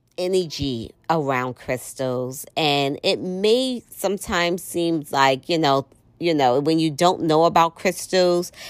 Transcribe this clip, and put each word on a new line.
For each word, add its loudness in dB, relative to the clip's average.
energy -2
around 0
crystals, -6
and 0
it 0
may 0
sometimes -2
seem -4
like, 2
you 0
know, 2
you 0
know, 4
when 2
you 0
don't 2
know 4
about 4
crystals, 0